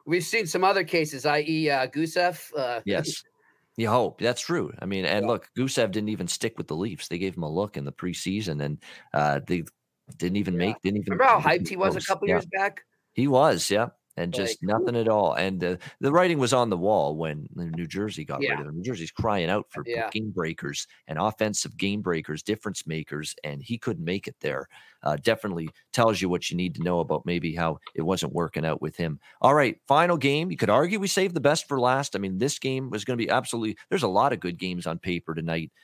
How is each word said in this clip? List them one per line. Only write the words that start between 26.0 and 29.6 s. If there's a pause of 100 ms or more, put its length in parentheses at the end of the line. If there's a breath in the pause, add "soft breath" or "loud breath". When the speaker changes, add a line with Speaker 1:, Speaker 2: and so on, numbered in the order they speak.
Speaker 2:
you
what
you
need
to
know
about
maybe
how (160 loud breath)
it
wasn't
working
out
with
him. (240 soft breath)
All
right,